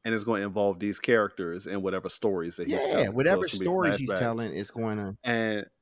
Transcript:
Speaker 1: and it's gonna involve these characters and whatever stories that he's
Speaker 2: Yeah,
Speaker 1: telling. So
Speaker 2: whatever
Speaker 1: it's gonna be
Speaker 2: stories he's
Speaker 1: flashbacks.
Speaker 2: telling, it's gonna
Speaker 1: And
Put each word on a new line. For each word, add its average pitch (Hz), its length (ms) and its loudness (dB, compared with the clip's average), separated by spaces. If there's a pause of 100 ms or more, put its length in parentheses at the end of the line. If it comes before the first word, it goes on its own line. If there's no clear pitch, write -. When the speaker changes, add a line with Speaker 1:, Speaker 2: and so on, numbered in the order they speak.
Speaker 1:
and 113 100 0
it's 104 80 -2
gonna 104 220 0
involve 101 340 2
these 104 200 -2
characters 98 680 0
and 95 160 -4
whatever 92 260 -2
stories 87 480 0
that - 100 -4
he's - 140 0
Speaker 2:
Yeah, - 100 0
Speaker 1:
telling. 135 160 4
So 98 60 -4
Speaker 2:
whatever 175 320 4
Speaker 1:
it's 170 80 -4
gonna 190 60 -2
be 185 60 0
Speaker 2:
stories 175 320 2
he's 131 140 -2
Speaker 1:
flashbacks. 92 80 0
Speaker 2:
telling, 113 340 0
it's 98 180 -6
gonna 107 520 -4
Speaker 1:
And 113 420 0 (160)